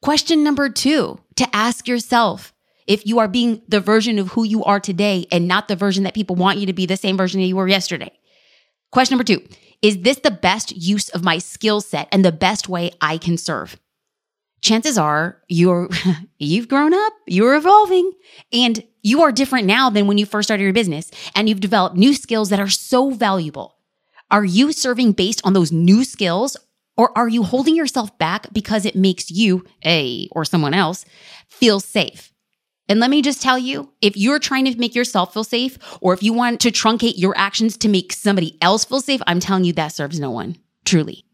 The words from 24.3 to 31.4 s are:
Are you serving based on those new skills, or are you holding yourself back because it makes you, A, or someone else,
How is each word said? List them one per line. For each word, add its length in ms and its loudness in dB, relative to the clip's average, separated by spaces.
Are 140 4
you 260 4
serving 400 0
based 320 -2
on 80 2
those 220 4
new 320 4
skills, 500 -2
or 220 2
are 100 2
you 160 0
holding 320 0
yourself 420 -4
back 360 -4
because 320 -2
it 100 -2
makes 340 0
you, 360 0
A, 460 -2
or 140 -6
someone 280 0
else, 300 -2